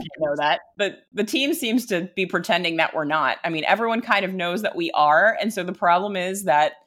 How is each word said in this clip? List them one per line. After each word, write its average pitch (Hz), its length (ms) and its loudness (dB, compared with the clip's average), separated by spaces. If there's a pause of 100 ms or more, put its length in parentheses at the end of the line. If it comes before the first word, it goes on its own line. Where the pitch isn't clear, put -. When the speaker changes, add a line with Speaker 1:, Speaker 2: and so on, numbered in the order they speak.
(180)
Speaker 1:
know 151 80 0
Speaker 2:
confused. 147 140 -2
Speaker 1:
that, 151 200 0 (160)
but 196 200 -2 (160)
the 202 100 -4
team 269 320 0
seems 240 320 -2
to 180 300 -4
be 185 100 -2
pretending 175 520 -2
that 160 140 0
we're 156 120 -4
not. 147 400 0
I 170 60 -4
mean, 160 160 -4
everyone 226 340 0
kind 202 240 0
of 190 100 -6
knows 180 280 -2
that - 120 -4
we 170 180 -4
are, 160 480 6
and 214 140 -2
so 185 80 -4
the 175 100 -6
problem 185 440 2
is 190 280 -4
that 151 280 4 (140)